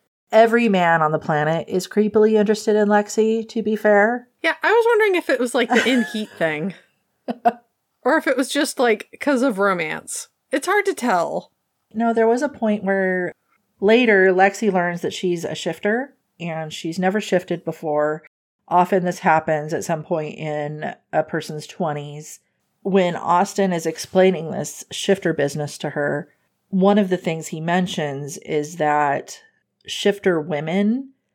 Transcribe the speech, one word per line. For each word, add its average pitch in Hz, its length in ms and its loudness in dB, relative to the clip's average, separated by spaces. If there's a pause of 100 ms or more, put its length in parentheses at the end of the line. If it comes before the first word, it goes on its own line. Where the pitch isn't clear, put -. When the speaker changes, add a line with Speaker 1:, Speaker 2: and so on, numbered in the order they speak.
(300)
Speaker 1:
Every 226 380 4
man 170 340 2
on 156 120 0
the 151 60 0
planet 156 500 -2
is 185 180 -4
creepily 214 460 2
interested 214 420 2
in 208 140 2
Lexi, 220 580 2
to 220 160 -4
be 214 140 0
fair. 214 500 2 (140)
Speaker 2:
Yeah, 320 200 0
I 311 80 2
was 440 200 4
wondering 427 260 4
if 339 140 -2
it 277 100 2
was, 247 160 -2
like, 247 140 0
the 226 200 2
in 254 140 2
Speaker 1:
<laughs> 190 80 -10
Speaker 2:
heat 214 200 -6
thing. 160 420 -2 (1300)
Or 285 140 4
if 311 100 -2
it 262 100 0
was 262 120 -2
just, - 300 -2
like, 233 420 0
'cause 269 200 0
of 240 180 0
romance. 170 680 -4 (240)
It's - 160 -4
hard 403 180 2
to 392 80 0
tell. 175 580 -2 (420)
Speaker 1:
No, 226 200 0
there 226 140 2
was 247 140 2
a 285 80 -2
point 214 340 -2
where 185 500 -2 (460)
later 208 540 6
Lexi 196 380 2
learns 175 300 -2
that 190 120 -4
she's 175 320 -4
a - 100 -8
shifter, 220 600 -4 (240)
and 160 340 -8
she's 165 260 -8
never 190 200 0
shifted 180 460 -2
before. 151 580 -2 (460)
Often 180 360 2
this 180 140 -4
happens 156 540 0
at 139 120 -4
some 160 180 -4
point 156 340 -6
in 151 560 -6 (200)
a 156 100 2
person's 151 440 -8
twenties. 147 720 -8 (420)
When 180 340 2
Austen 185 580 0
is 165 120 -2
explaining 165 640 0
this 143 400 -10
shifter 185 420 -2
business 147 460 -4
to 147 120 -6
her, 147 380 -4 (400)
one 196 280 4
of 202 120 2
the 180 80 0
things 160 300 -6
he 160 140 -10
mentions 160 800 -4
is 151 380 -4
that 147 640 0 (440)
shifter 196 540 0
women 180 720 -2 (240)